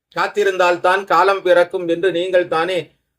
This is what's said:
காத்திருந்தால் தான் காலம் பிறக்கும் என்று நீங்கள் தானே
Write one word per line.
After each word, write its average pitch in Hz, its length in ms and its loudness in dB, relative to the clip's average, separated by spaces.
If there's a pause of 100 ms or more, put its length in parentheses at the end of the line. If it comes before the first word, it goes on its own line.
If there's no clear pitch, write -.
(160)
காத்திருந்தால் 185 640 0
தான் 190 260 0
காலம் 190 380 2
பிறக்கும் 175 440 2
என்று 170 240 -2
நீங்கள் 180 360 0
தானே 170 320 -2 (400)